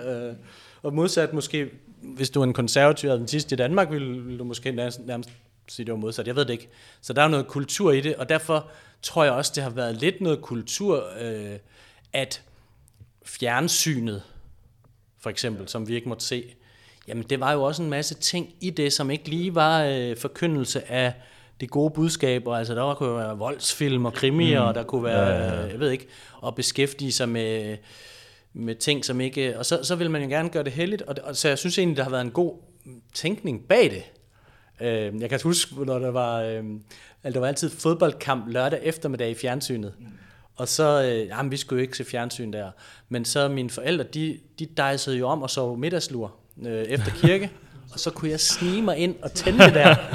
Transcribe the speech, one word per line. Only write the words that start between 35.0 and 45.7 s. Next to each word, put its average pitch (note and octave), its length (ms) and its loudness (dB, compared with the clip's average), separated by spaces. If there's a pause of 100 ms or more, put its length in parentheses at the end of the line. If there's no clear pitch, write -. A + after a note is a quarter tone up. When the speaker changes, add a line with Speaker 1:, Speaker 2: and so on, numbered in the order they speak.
Speaker 1:
jeg A#2 100 -4
kan C3+ 120 0
huske, D3 420 0
når C3 140 0
der B2+ 120 -2
var, A#2+ 300 0
øh, A2+ 160 -2 (680)
altså, C3 100 -4
der C3 60 0
var B2+ 60 2
altid C#3+ 240 -2
fodboldkamp D3+ 800 0
lørdag B2+ 340 0
eftermiddag C#3 480 -2
i A#2 40 -4
fjernsynet. B2 640 -4
Mm. A#2 80 -20 (500)
Og B2+ 120 -6
så, D3 340 4
øh, A#2 240 2
jamen, B2 260 -4
vi C#3 40 -2
skulle C3 240 -2
jo - 20 2
ikke B2+ 140 -4
se B2+ 80 -8
fjernsyn A#2+ 480 -6
der. G2+ 180 -6 (380)
Men A#2+ 160 -4
så C#3+ 240 2
mine C3 220 -2
forældre, C#3 340 -2
de, D#3 340 -6 (200)
de D#3+ 80 -6 (100)
dejsede C#3 420 0
jo B2 100 0
om C3+ 140 0
og B2+ 80 -4
sov B2 280 -2